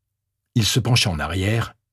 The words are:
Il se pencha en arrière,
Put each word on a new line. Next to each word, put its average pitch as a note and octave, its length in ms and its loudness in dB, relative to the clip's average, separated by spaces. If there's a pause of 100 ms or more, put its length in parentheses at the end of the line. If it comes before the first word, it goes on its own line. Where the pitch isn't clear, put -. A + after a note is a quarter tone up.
(540)
Il A2+ 100 4
se - 160 0
pencha A2+ 300 2
en E2 80 -4
arrière, F#2+ 560 -2 (180)